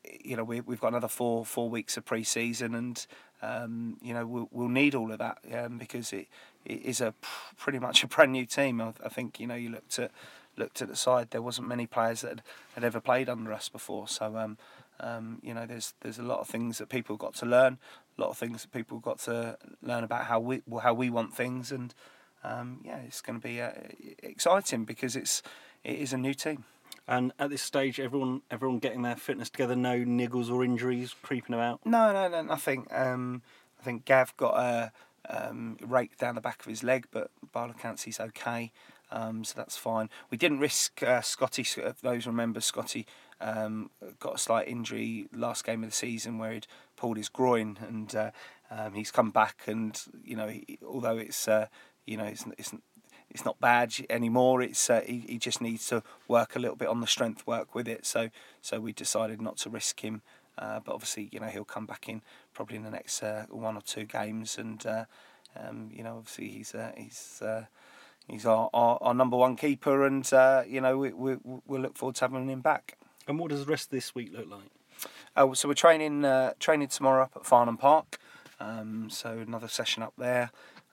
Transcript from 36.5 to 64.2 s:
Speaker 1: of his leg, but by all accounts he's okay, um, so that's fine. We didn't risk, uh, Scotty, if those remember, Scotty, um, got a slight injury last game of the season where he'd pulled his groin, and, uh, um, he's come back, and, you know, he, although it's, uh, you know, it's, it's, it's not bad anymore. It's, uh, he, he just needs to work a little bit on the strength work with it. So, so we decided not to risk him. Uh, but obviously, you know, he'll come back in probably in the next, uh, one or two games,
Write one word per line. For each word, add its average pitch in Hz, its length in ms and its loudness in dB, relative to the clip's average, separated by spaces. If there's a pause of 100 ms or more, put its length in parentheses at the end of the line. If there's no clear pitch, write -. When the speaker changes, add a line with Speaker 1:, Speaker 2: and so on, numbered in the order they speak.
Speaker 1:
of - 80 -18
his 113 160 -8
leg, 123 260 2
but - 220 -6 (200)
by 117 120 -4
all 120 80 -8
accounts 113 320 -8
he's - 160 -10
okay, 117 520 -6 (400)
um, 113 320 -4
so - 140 -8
that's - 180 -8
fine. 110 360 -2 (180)
We 123 80 -6
didn't 147 220 4
risk, - 420 0
uh, 123 200 4
Scotty, - 440 -2 (120)
if - 240 -4
those 123 260 0
remember, 117 340 0
Scotty, - 460 -4 (340)
um, 110 480 -4 (300)
got - 160 -6
a - 40 -4
slight 113 280 2
injury 113 640 -4
last 117 320 -4
game 113 180 -2
of 113 60 -8
the 107 60 -4
season 117 420 -4
where 113 140 -4
he'd 110 160 -8 (280)
pulled 117 220 -2
his 107 120 -6
groin, 113 580 2
and, 110 280 -8
uh, 107 160 0 (380)
um, 110 240 -8
he's 107 160 -6
come 113 220 4
back, 110 340 4
and, 110 340 -4 (240)
you 120 120 -10
know, 110 120 -4
he, - 380 -12
although 117 320 -2
it's, - 300 -6
uh, 107 180 6 (400)
you 110 120 -6
know, 107 80 -4
it's, 107 200 -8 (140)
it's, - 160 -10 (560)
it's - 140 -8
not - 140 -2
bad 120 340 6 (160)
anymore. 123 540 6
It's, - 260 0
uh, 117 160 6
he, 120 220 -6
he 117 100 -6
just - 240 -2
needs 117 280 -4
to 117 120 0 (260)
work 117 280 4
a 131 40 -2
little 120 160 -2
bit - 120 -4
on 117 120 0
the 117 60 -2
strength 113 400 0
work 117 300 -4
with 120 120 -4
it. 117 160 -8
So, 113 260 0 (300)
so - 200 -6
we 113 120 -6
decided 110 480 -2
not 110 180 -6
to - 120 -6
risk - 340 -4
him. 107 200 -6 (340)
Uh, 107 260 -6
but - 100 -6
obviously, - 380 -8
you 104 80 -10
know, 110 60 -8
he'll 107 180 -6
come 110 220 -10
back - 240 -12
in 113 140 -8 (320)
probably 110 220 -10
in 107 40 -10
the 110 80 -10
next, - 320 -8
uh, 107 300 -4
one 110 260 -4
or 101 40 -12
two - 240 -8
games, 110 520 -4